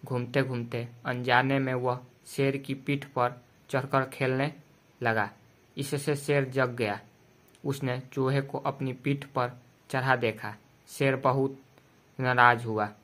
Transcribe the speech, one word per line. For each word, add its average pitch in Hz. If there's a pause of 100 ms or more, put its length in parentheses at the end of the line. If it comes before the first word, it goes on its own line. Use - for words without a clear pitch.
घूमते-घूमते 123 (180)
अनजाने 127
में 131
वह 127 (260)
शेर 139
की 135
पीठ 143
पर 123 (280)
चढ़कर 135
खेलने 131 (480)
लगा। 110 (460)
इससे 143
शेर 143
जग 127
गया। 110 (640)
उसने 135
चूहे 135
को 139
अपनी 135
पीठ 139
पर 123 (300)
चढ़ा 131
देखा। 110 (340)
शेर 135
बहुत 135 (600)
नाराज 123
हुआ। 107 (160)